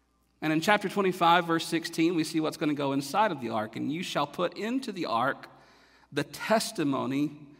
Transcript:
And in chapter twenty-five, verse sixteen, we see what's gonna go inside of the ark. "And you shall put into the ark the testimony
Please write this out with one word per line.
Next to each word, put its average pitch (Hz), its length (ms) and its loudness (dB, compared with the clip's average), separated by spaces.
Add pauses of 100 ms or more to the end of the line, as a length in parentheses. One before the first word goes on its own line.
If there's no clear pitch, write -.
(400)
And 156 120 0
in 156 80 2
chapter 202 280 4
twenty-five, 180 560 4
verse 165 220 0
sixteen, 165 480 0
we 156 80 2
see 156 160 -4
what's 156 180 -2
gonna 151 180 0
go 139 180 -2
inside 190 400 2
of 139 80 -8
the 113 100 -4
ark. 107 240 -4
"And 123 180 -4
you 180 120 -4
shall 147 240 -2
put - 280 -4
into 233 360 -4
the 185 140 -6
ark 123 420 0 (640)
the 143 100 -2
testimony 143 1080 0 (280)